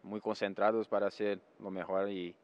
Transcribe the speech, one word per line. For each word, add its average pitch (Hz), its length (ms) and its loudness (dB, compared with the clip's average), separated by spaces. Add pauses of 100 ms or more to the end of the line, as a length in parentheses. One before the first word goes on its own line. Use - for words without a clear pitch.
muy 101 180 -6
concentrados 104 640 2
para 101 200 2
hacer 101 340 -2 (180)
lo 98 120 -8
mejor 95 380 0
y 87 240 -6 (100)